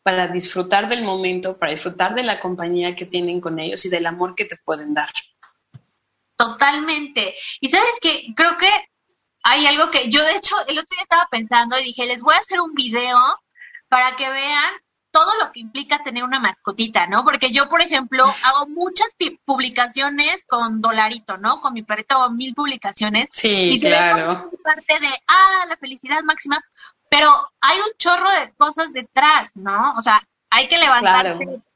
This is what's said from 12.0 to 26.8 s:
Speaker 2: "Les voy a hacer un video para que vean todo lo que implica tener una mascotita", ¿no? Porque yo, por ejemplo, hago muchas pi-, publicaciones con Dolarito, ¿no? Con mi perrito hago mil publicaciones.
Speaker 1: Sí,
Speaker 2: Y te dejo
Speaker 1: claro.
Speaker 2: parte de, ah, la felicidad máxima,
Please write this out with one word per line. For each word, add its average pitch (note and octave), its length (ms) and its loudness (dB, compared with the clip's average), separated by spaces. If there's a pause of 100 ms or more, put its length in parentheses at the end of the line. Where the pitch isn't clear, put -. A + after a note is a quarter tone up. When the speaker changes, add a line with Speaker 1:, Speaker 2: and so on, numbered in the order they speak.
Speaker 2:
"Les B3 160 -4
voy D4+ 120 4
a F4 40 4
hacer F#4+ 220 -4
un D#4+ 140 -6
video B3 440 0 (680)
para B3+ 280 2
que C4+ 140 -4
vean C#4+ 420 -2 (400)
todo D#4+ 280 4
lo - 120 -4
que A#3+ 80 -20
implica C#4 440 -6
tener B3 200 -6
una B3+ 160 -2
mascotita", G#3 680 -2
¿no? G#3+ 160 0
Porque C4+ 280 0
yo, C#4 160 2
por E4+ 140 2
ejemplo, C4+ 600 2
hago C#4 260 2
muchas F4+ 480 -4
pi-, - 280 -6
publicaciones C4+ 1000 -2
con A#3 340 -2
Dolarito, A3 580 -2
¿no? G#3+ 220 -2
Con C4 140 -4
mi A3 80 -10
perrito G#3+ 340 -2
hago B3+ 160 2
mil B3 220 -8
publicaciones. A#3+ 760 -4
Speaker 1:
Sí, G3 480 2
Speaker 2:
Y A3 40 -6
te F3 80 2
dejo E3+ 260 4
Speaker 1:
claro. E3+ 340 -4 (140)
Speaker 2:
parte D#4 360 0
de, D4 80 -2 (200)
ah, F#4+ 400 6
la D#4+ 80 -8
felicidad C4 480 -6
máxima, D4+ 360 -2 (500)